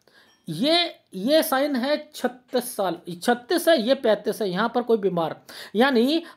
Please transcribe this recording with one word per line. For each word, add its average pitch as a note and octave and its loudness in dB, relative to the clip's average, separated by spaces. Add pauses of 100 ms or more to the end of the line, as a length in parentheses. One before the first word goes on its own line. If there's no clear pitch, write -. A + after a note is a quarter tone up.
(480)
ये, D#4+ 0 (200)
ये C4+ 2
साइन C#4+ 0
है C#4 0 (180)
छत्तीस - -6
साल, F3+ -2 (120)
छत्तीस A#3+ 0
है, E4 6
ये B3+ 0
पैंतीस G#3+ 0
है, G3+ -2
यहाँ G3+ -2
पर A#3+ 0
कोई A#3 2
बीमार, F3 -2 (360)
यानी C4+ 2 (140)